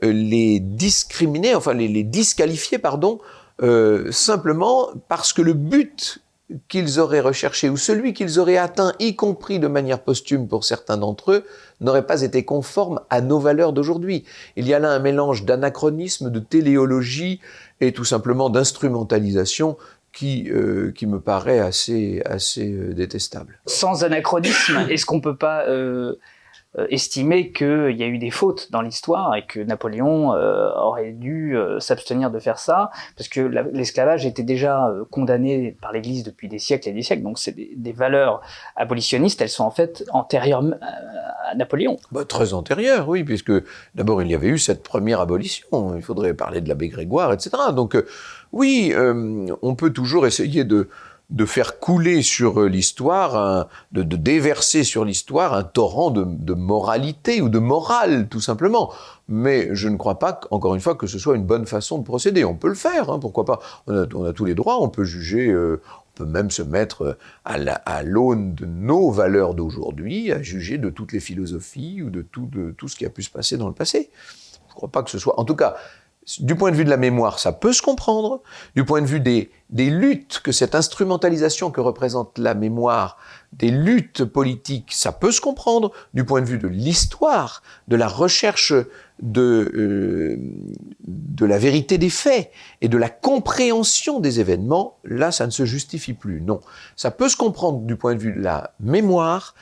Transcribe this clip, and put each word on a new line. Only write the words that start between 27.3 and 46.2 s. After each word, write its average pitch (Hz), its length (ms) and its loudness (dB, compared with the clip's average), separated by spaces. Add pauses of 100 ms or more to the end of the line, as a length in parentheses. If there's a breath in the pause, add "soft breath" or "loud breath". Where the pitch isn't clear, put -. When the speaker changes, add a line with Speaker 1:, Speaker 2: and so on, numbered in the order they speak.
Speaker 2:
qu'il 143 460 0
y 117 60 -4
a 117 40 -2
eu 120 120 -4
des 117 100 -6
fautes 190 420 -2
dans 113 100 0
l'histoire 165 540 -2
et 101 100 -6
que - 140 -10
Napoléon, 120 720 0
euh, 82 420 2
aurait 113 380 -2
dû, 139 440 -4
euh, 104 220 -2
s'abstenir 127 500 -2
de 113 100 -6
faire 113 200 -4
ça, 190 320 0 (260 loud breath)
parce - 100 -12
que - 120 -4
la, 123 240 0
l'esclavage 135 600 0
était 120 180 -4
déjà, 131 440 0
euh, 104 220 -2
condamné 127 720 0
par 107 100 -10
l'Église 117 320 -6
depuis 110 240 -14
des 104 120 -10
siècles 135 300 -2
et 101 40 -6
des 110 80 -6
siècles, 113 220 -2
donc 104 160 -8
c'est - 160 -8
des, - 200 -14
des 120 160 -10
valeurs 127 500 2 (340 loud breath)
abolitionnistes, 123 680 0
elles 110 80 0
sont - 140 -4
en 110 80 0
fait 170 400 -2
antérieures, 135 520 0
euh, 160 120 0 (760)
à 214 40 -8
Napoléon. 220 420 -2 (140)
Speaker 1:
Bah, 143 140 -6
très 107 280 -2
antérieures, 170 560 0
oui, 175 140 0
puisque 110 300 -2 (420 loud breath)
d'abord 104 260 0
il 87 80 0
y 82 60 4
avait 78 140 2
eu 151 100 2
cette - 240 0
première 107 380 0
abolition, 90 720 -2
il 85 80 -8
faudrait 90 320 -2